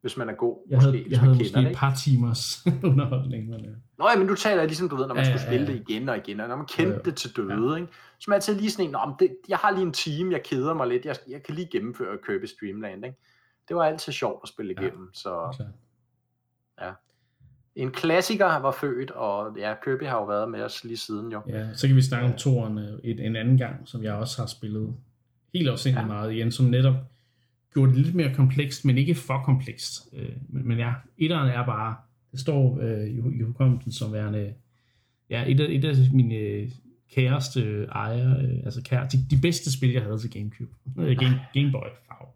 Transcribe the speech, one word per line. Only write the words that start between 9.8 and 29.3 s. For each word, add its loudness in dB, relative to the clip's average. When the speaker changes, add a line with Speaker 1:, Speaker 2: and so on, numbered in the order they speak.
Speaker 1:
en -2
time, -2
jeg -2
keder -2
mig -2
lidt, -2
jeg, -6
jeg -14
kan -10
lige -8
gennemføre -6
Kirby's -6
Dream -10
Land," -12
ikke? -14
Det -4
var 2
altid -2
sjovt -4
at -16
spille -8
Speaker 2:
Ja. -6
Speaker 1:
igennem, -8
så -8
Speaker 2:
Klart. -12
Speaker 1:
ja. -10
En -4
klassiker 2
var 0
født, -4
og -4
ja, -4
Kirby -2
har -2
jo -2
været -2
med -8
os -10
lige -10
siden, -8
jo. -8
Speaker 2:
Ja, -8
så 0
kan 8
vi 8
snakke 0
om 4
Speaker 1:
Ja. -2
Speaker 2:
toeren, -2
øh, -8
et, -4
en -2
anden 4
gang, -4
som -10
jeg -4
også -6
har -4
spillet -6
helt 2
afsindigt 0
Speaker 1:
Ja. -2
Speaker 2:
meget -4
igen, 0
som 4
netop 6
gjorde 8
det 6
lidt 4
mere 2
komplekst, 2
men 6
ikke 4
for -4